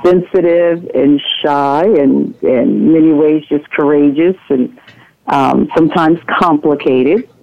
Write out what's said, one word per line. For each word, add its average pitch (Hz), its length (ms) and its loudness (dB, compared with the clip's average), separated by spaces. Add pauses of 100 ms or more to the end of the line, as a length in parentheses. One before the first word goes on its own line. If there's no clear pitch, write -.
sensitive 175 920 0
and 143 260 2 (220)
shy 143 420 -2
and, 143 580 0
in 120 500 0
many 160 200 4
ways, 151 360 0
just 147 220 -4
courageous 147 640 0 (120)
and, 127 300 -4 (480)
um, 135 500 0
sometimes 165 500 0
complicated. 151 1000 0 (140)